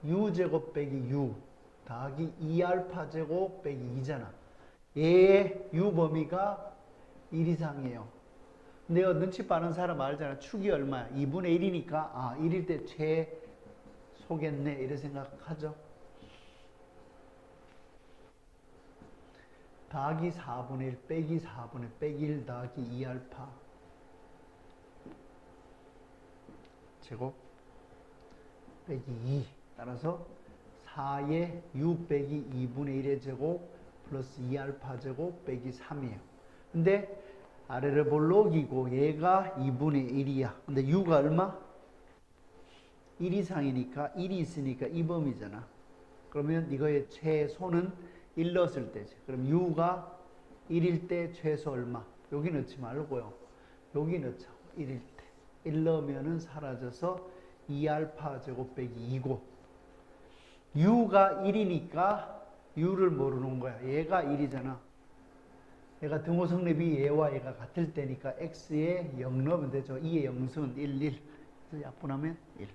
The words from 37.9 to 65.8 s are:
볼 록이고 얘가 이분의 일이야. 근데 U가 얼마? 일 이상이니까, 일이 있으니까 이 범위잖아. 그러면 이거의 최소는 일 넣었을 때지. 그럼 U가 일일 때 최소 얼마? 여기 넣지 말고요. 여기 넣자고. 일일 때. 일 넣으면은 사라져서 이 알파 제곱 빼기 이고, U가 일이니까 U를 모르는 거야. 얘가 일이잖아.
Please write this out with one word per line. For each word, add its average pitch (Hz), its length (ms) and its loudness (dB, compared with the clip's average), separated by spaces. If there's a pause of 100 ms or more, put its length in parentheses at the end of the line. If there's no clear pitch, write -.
볼 151 200 6
록이고 160 600 6
얘가 156 560 4 (100)
이분의 135 500 2
일이야. 135 600 0
근데 135 180 0
U가 165 340 6
얼마? 160 380 4 (1600)
일 175 120 0
이상이니까, 143 840 0
일이 185 240 -2
있으니까 135 480 -2
이 165 180 0
범위잖아. 120 580 -4 (640)
그러면 156 420 0
이거의 143 360 2
최소는 170 840 0 (420)
일 170 200 0
넣었을 151 360 2
때지. 104 240 -12 (100)
그럼 131 220 -2
U가 170 720 2 (500)
일일 170 380 2
때 170 240 -2
최소 151 400 -2
얼마? 123 340 -4 (280)
여기 147 180 0
넣지 139 300 -4
말고요. 123 520 -6 (600)
여기 160 240 2
넣자고. - 360 -8 (220)
일일 131 240 -6 (160)
때. - 80 -20 (380)
일 156 220 0
넣으면은 156 560 0
사라져서 139 880 -6 (380)
이 143 180 0
알파 151 540 -2
제곱 127 340 -8
빼기 120 400 -6
이고, 127 260 -2 (1300)
U가 196 680 6
일이니까 196 1040 0 (280)
U를 180 340 4
모르는 135 500 0
거야. 120 240 -6
얘가 160 380 2
일이잖아. 135 680 -2 (1120)